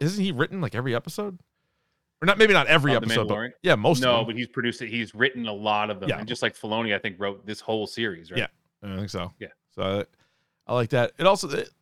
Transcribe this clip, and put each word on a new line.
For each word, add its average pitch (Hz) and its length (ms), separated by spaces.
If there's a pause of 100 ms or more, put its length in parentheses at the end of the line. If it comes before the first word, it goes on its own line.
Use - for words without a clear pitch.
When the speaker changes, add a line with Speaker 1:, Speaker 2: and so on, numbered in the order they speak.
Speaker 1:
isn't 190 220
he 190 100
written, 160 280
like, 117 140
every 123 180
episode? 180 460 (840)
Or 160 60
not, 196 100
maybe 214 160
not 143 140
every 143 260
Speaker 2:
Of 117 80
The 113 60
Speaker 1:
episode, 110 200
but 107 80
Speaker 2:
Mandalorian? 117 160 (120)
Speaker 1:
yeah, 139 120
most 127 260
Speaker 2:
No, 127 100
Speaker 1:
of 120 80
them. 113 80
Speaker 2:
but 113 100
he's 120 100
produced 120 340
it. 117 80
He's 113 260
written 120 320
a 107 60
lot 104 360
of 98 100
them. 98 100
Speaker 1:
Yeah. 90 100
Speaker 2:
And 110 80
just 120 140
like 117 140
Filoni, 110 380
I 98 60
think, 101 200
wrote 98 260
this 104 140
whole 110 280
series, 90 440
right? 104 80
Speaker 1:
Yeah, 107 80 (360)
I 98 140
think 98 120
so. 90 300
Speaker 2:
Yeah. 104 80 (240)
Speaker 1:
So 95 100 (840)
I, - 40
I 123 40
like 117 160
that. 123 260
It 156 80
also, 190 240
it, 147 200 (120)